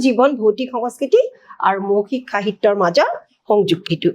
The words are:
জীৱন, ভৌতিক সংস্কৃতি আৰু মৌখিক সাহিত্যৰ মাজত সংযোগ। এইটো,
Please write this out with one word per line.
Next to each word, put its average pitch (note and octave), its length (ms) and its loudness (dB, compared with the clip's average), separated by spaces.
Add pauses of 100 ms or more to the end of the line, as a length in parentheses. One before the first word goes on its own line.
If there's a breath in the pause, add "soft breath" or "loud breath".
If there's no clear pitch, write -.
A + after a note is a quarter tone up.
জীৱন, B3+ 320 2
ভৌতিক A3 340 0
সংস্কৃতি B3 500 0 (380 loud breath)
আৰু G3 200 0 (120)
মৌখিক G#3 400 -2
সাহিত্যৰ G3+ 460 0
মাজত G3+ 360 2 (360)
সংযোগ। F#3+ 320 2 (100)
এইটো, E3 240 -2